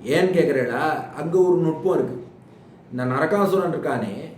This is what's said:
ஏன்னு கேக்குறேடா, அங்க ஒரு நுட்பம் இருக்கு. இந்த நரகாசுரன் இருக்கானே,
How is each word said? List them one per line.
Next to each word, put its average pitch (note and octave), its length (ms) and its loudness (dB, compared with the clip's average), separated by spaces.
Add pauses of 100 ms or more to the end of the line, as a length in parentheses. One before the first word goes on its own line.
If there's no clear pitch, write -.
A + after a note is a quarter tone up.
ஏன்னு F3 320 2
கேக்குறேடா, C#3 520 2 (280)
அங்க E3+ 220 0
ஒரு F#3 180 6
நுட்பம் E3 380 0
இருக்கு. B2 280 -2 (680)
இந்த B2 140 -6
நரகாசுரன் E3+ 680 0
இருக்கானே, A2+ 420 -4 (240)